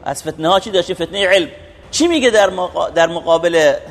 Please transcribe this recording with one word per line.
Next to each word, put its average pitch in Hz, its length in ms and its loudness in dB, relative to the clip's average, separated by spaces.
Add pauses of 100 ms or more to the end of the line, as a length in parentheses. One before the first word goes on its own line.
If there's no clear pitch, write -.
از - 180 -8
فتنه 156 260 -4
ها 190 100 4
چی 214 120 -6
داشتیم؟ 185 240 -2
فتنه 180 320 -4
علم. 180 200 2 (440)
چی 320 160 0
میگه 294 220 2
در 208 200 4
مقا-، 175 460 -4
در 165 120 4
مقابل 165 680 2 (180)